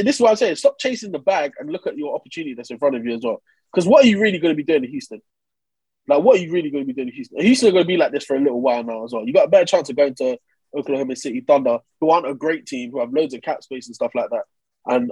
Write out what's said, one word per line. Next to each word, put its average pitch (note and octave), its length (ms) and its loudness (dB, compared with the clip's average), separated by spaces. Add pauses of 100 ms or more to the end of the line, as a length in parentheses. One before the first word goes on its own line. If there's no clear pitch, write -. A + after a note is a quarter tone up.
this C#4 120 2
is - 40 -2
what A#3 100 6
I'm G#3+ 60 4
saying. G#3 200 0
Stop C#4 220 0
chasing A3 320 -6
the D#3+ 80 -6
bag D3+ 400 -2
and - 140 -12
look F3+ 160 -8
at - 100 -8
your C#3+ 160 -8
opportunity C#3+ 400 -10
that's A#2+ 160 -16
in A#2 80 -12
front C#3 160 0
of A#2 100 -6
you A#2+ 100 -4
as A2+ 100 -8
well. A2+ 180 -4 (320)
'Cause F3 120 2
what C4+ 180 8
are A#3+ 40 8
you G3+ 120 2
really G#3 180 0
gonna D#3+ 160 0
be D3 80 -6
doing C#3+ 220 0
in B2 60 -10
Houston? C3 300 -12 (880)
Like, C#3+ 140 4
what A3+ 160 6
are F3+ 40 -2
you E3 100 -8
really E3 180 -2
gonna C#3 140 -4
be C3+ 80 -6
doing B2+ 160 -6
in B2 60 -14
Houston? C3+ 260 -12
Houston A#3+ 280 6
are F#3 40 4
gonna F3+ 120 4
be F3+ 120 -2
like C#3 160 2
this C#3 120 -6
for C3+ 120 -2
a C3+ 40 0
little B2+ 200 0
while A#2+ 240 0
now A2+ 200 -8
as A#2 80 -12
well. A2+ 140 -6
You B2+ 60 -6
got D#3+ 140 4
a D#3 40 -2
better F#3 160 6
chance E3+ 240 0
of B2+ 60 -8
going C#3+ 200 2
to B2+ 220 -2 (380)
Oklahoma C3+ 400 -4
City B2+ 240 -8
Thunder, B2+ 380 2 (220)
who D#3+ 100 2
aren't E3 180 2
a C#3 60 -6
great D#3 320 -4
team, B2 260 -10
who C3+ 80 -6
have A#2+ 120 -6
loads C#3+ 220 0
of A#2 80 -12
cap D3 220 -6
space B2+ 240 -14
and A#2 80 -18
stuff A#2+ 180 -4
like A2+ 160 -4
that, A2 140 -4 (420)
and B2 260 0